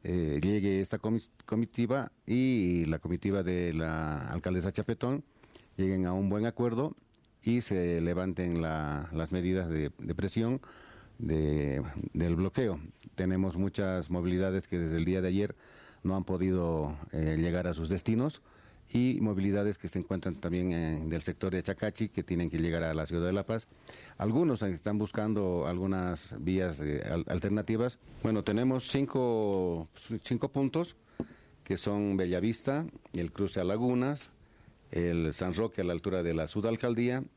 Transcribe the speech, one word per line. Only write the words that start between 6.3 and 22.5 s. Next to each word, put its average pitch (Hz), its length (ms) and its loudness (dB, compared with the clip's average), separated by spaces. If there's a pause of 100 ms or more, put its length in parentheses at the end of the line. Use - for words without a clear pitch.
acuerdo 120 480 0 (480)
y 117 180 4
se 87 400 2
levanten 87 600 0
la, 78 520 -2
las 80 180 -2
medidas 92 380 0
de, 78 300 -2
de - 180 -6
presión 113 440 0 (580)
de, 73 600 2 (320)
del 85 220 2
bloqueo. 92 460 0 (340)
Tenemos 92 420 0
muchas 92 540 0
movilidades 90 560 0
que 87 140 -2
desde 82 160 0
el 82 80 2
día 92 160 2
de 92 80 2
ayer 101 260 0 (480)
no 92 140 0
han 92 80 0
podido, 85 720 2 (160)
eh, 78 260 2
llegar 87 300 2
a 85 60 -2
sus 82 140 -4
destinos 113 540 0 (500)
y 123 280 2
movilidades 101 580 2
que - 80 -12
se 90 140 -2
encuentran 90 340 -4
también 90 380 0
en, 80 360 0
del 80 140 -2
sector 90 300 -4
de 90 100 -2
Chacachi, 104 460 -2
que - 160 -4
tienen 85 260 0